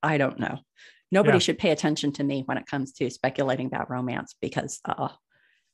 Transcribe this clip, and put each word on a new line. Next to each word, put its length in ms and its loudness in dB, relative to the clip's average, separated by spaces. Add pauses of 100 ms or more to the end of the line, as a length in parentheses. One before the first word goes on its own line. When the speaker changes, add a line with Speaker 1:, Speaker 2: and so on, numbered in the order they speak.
Speaker 1:
I 160 2
don't 200 0
know. 200 -4 (540)
Nobody 240 6
Speaker 2:
Yeah. 40 6
Speaker 1:
should 180 0
pay 120 2
attention 420 0
to 120 -4
me 220 -2
when 120 0
it 80 -8
comes 280 -4
to 160 -2
speculating 560 0
about 240 -4
romance, 500 -4
because, 440 -4
uh, 240 -2 (640)